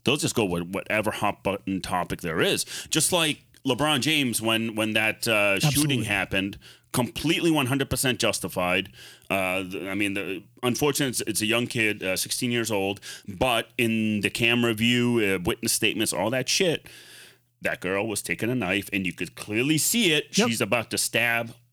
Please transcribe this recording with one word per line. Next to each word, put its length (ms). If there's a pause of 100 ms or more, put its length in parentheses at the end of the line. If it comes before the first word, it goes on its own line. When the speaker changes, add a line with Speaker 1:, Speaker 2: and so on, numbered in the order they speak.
Speaker 1:
They'll 140
just 160
go 100
with 200
whatever 460
hot 320
button 380
topic 400
there 220
is. 220 (260)
Just 220
like 300 (240)
LeBron 340
James 420
when, 320
when 180
that, 340
uh, 320
shooting 100
Speaker 2:
Absolutely. 360
Speaker 1:
happened, 540 (340)
completely 580
one 160
hundred 240
percent 280
justified. 680 (400)
Uh, 360
the, 260
I 40
mean, 200
the, 280 (200)
unfortunately, 480
it's, 120
it's 200
a 40
young 200
kid, 360
uh, 140
sixteen 360
years 180
old, 300 (280)
but 480
in 440
the 100
camera 420
view, 460
uh, 260
witness 280
statements, 420
all 160
that 180
shit, 380 (720)
that 200
girl 260
was 160
taking 280
a 40
knife, 400
and 100
you 80
could 220
clearly 440
see 340
it. 260
Speaker 2:
Yep. 100
Speaker 1:
She's 140
about 280
to 80
stab 540 (200)